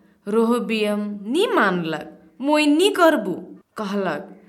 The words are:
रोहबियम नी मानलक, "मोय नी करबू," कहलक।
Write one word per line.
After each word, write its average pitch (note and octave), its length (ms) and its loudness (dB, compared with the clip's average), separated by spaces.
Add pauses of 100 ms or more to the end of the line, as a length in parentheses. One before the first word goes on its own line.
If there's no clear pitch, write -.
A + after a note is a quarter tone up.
(280)
रोहबियम G#3 920 0
नी D4 240 0
मानलक, F3+ 760 -2 (200)
"मोय D4+ 260 2
नी E4 240 4
करबू," D4+ 420 2 (440)
कहलक। F#3+ 600 -6 (120)